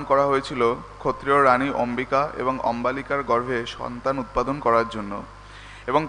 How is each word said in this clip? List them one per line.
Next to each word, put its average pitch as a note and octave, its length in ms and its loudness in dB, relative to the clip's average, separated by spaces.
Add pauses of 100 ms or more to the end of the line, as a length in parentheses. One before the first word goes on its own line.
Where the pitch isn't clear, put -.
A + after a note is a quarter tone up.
(100)
করা C#3 200 6
হয়েছিল C3+ 320 0 (400)
ক্ষত্রিয় C#3 400 2
রানী C3 260 6 (140)
অম্বিকা B2+ 400 0 (200)
এবং C3 120 0 (160)
অম্বালিকার B2+ 500 -2 (100)
গর্ভে B2 280 0 (180)
সন্তান B2 380 -4 (100)
উৎপাদন B2+ 320 -2 (100)
করার A#2 280 4
জন্য, G2+ 180 -8 (800)
এবং D3 180 2